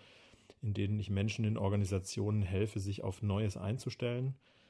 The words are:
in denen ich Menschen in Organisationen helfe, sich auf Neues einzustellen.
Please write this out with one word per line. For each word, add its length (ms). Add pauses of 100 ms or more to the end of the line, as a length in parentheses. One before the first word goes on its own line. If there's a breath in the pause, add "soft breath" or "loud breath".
(640 loud breath)
in 100
denen 260
ich 120
Menschen 340
in 140
Organisationen 840
helfe, 380
sich 240
auf 180
Neues 340
einzustellen. 760 (360 soft breath)